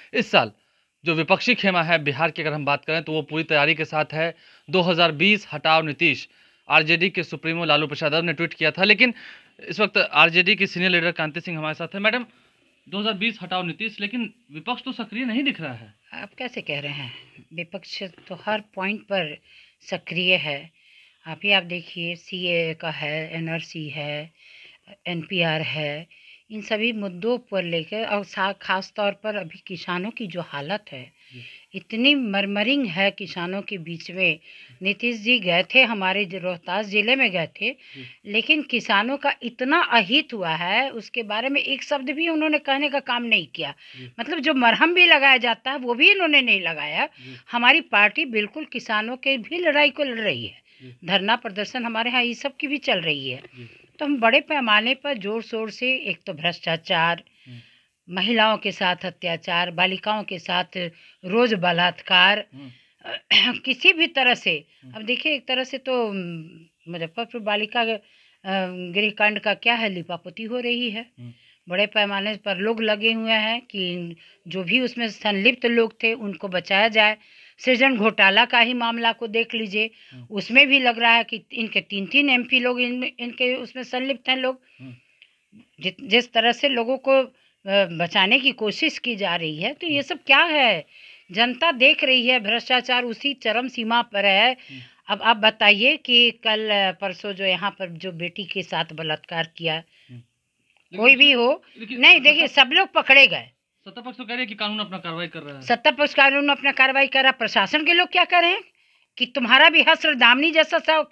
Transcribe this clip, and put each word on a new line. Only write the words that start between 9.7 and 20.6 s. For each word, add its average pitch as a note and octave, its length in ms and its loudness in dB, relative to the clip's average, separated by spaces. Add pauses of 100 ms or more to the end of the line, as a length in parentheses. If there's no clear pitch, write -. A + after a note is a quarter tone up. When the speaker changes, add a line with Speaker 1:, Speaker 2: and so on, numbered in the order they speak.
Speaker 1:
वक्त G#3 180 0
आरजेडी F3 580 4
के F#3+ 100 0
सीनियर F#3 240 0
लीडर E3+ 220 2
कांति D#3 280 -6
सिंह E3 180 -8
हमारे D#3 160 -6
साथ E3 140 -10
हैं। G3 120 -10
मैडम, A3+ 260 0 (640)
"दो F3 100 -8
हज़ार G#3+ 140 -2
बीस G#3 300 -4
हटाओ F#3 200 -4
नीतीश", G#3 380 -8
लेकिन G#3+ 340 -6 (180)
विपक्ष A3+ 300 -8
तो C4 100 -10
सक्रिय A3+ 320 -10
नहीं A#3+ 180 -2
दिख B3 180 -4
रहा C#3 140 -8
है। G#2+ 200 -18 (180)
Speaker 2:
आप B2+ 220 -16
कैसे B3 260 -12
कह C#3+ 200 -8
रहे C#3+ 120 -10
हैं? C3 220 -14 (380)
विपक्ष E3+ 500 -14
तो F#3 320 -16
हर G#3+ 260 -6
पॉइंट G3 400 -8
पर E3+ 380 -6 (420)
सक्रिय F3+ 540 -2
है। D3+ 360 -4 (560)